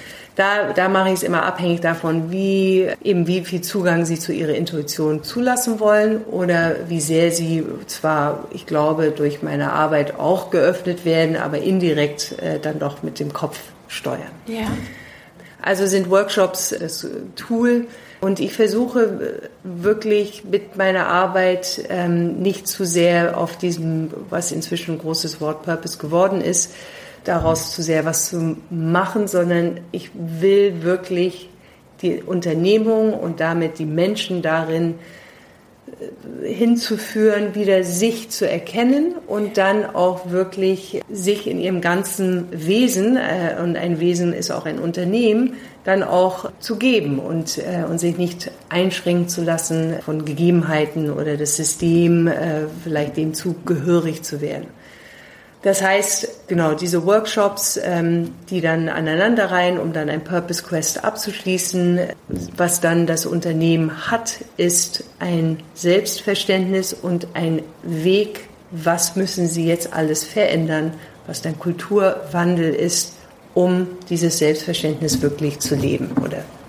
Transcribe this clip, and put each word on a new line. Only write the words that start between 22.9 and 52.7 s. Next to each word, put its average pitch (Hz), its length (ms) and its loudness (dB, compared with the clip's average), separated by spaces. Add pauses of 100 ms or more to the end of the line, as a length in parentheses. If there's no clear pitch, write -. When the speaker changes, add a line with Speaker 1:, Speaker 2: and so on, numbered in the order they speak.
Speaker 1:
auf 165 180 -2
diesem, 160 540 -2 (220)
was 170 200 -4
inzwischen 165 440 -4
ein - 20 -10
großes 160 440 -6
Wort 151 200 -4
Purpose 170 380 -6
geworden 175 420 2
ist, - 300 0 (540)
daraus 160 480 0
zu 175 80 -6
sehr 160 220 2
was 160 260 0
zu 165 280 -2 (120)
machen, 180 600 0
sondern 170 500 2 (140)
ich - 200 -10
will 175 720 2
wirklich 180 640 -2 (520)
die 175 200 0
Unternehmung 208 920 2
und - 260 -4
damit 165 400 0
die 160 60 -2
Menschen 180 560 0
darin, 165 540 0 (1500)
äh, - 100 -6
hinzuführen, 214 1040 2
wieder 190 300 4
sich 202 440 0
zu - 200 0
erkennen 262 640 2 (120)
und 208 300 -2
dann 202 280 4 (100)
auch 180 360 0
wirklich 190 800 0
sich 208 380 -2
in 175 140 -2
ihrem 180 180 0
ganzen 180 720 0
Wesen, 202 640 2
äh, 175 460 0
und 170 160 0
ein 170 240 -2
Wesen 175 320 2
ist - 180 -4
auch - 140 -4
ein 156 140 -6
Unternehmen, 214 720 2 (320)
dann 196 180 2
auch 185 460 2 (100)
zu - 180 -6
geben 185 420 2
und, 160 380 -4
äh, 170 320 -4
und 165 100 -2
sich 175 180 0
nicht 175 340 -4 (160)
einschränken 175 640 0
zu 170 140 -4
lassen 165 600 0
von 156 220 -4
Gegebenheiten 156 880 2
oder 147 260 -2
das 151 180 -2
System, 170 720 4
äh, 160 60 2 (500)